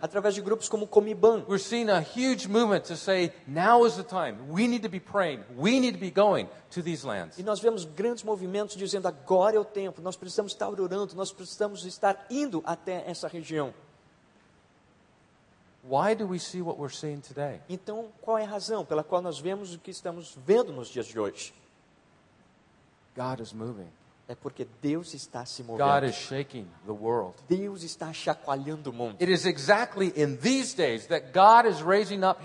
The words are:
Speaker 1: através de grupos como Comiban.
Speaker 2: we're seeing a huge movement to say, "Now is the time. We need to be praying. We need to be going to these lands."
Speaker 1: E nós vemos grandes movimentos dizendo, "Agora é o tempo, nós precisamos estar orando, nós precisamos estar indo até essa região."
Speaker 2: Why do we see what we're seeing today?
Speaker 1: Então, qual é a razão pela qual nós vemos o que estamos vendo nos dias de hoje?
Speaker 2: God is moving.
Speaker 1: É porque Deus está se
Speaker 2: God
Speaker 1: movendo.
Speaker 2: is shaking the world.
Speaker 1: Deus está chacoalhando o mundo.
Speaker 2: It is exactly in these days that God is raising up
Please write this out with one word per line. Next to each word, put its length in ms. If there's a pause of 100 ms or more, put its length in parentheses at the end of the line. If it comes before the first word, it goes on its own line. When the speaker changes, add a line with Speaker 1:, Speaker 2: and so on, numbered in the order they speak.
Speaker 1:
através 320
de 80
grupos 280
como 180
Comiban. 640
Speaker 2:
we're 120
seeing 280
a 100
huge 480
movement 380
to 100
say, 380 (120)
"Now 400
is 100
the 80
time. 340 (120)
We 200
need 140
to 60
be 120
praying. 420 (140)
We 240
need 140
to 40
be 120
going 360 (240)
to 100
these 240
lands." 320
Speaker 1:
E 60
nós 160
vemos 240
grandes 400
movimentos 540
dizendo, 320
"Agora 480
é 20
o 60
tempo, 360
nós 140
precisamos 380
estar 160
orando, 440
nós 200
precisamos 520
estar 440
indo 360
até 400
essa 220
região." 460 (2000)
Speaker 2:
Why 320
do 120
we 120
see 220
what 180
we're 140
seeing 260
today? 480
Speaker 1:
Então, 400 (140)
qual 160
é 60
a 40
razão 380
pela 180
qual 180
nós 180
vemos 340
o 60
que 120
estamos 540
vendo 260
nos 160
dias 200
de 120
hoje? 340 (1600)
Speaker 2:
God 280
is 100
moving. 360 (400)
Speaker 1:
É 80
porque 320 (120)
Deus 360
está 280
se 200
Speaker 2:
God 160
Speaker 1:
movendo. 260
Speaker 2:
is 100
shaking 520 (180)
the 60
world. 420 (140)
Speaker 1:
Deus 340
está 320
chacoalhando 760
o 20
mundo. 260
Speaker 2:
It 120
is 160
exactly 680
in 220
these 380
days 320
that 260
God 340
is 140
raising 420
up 220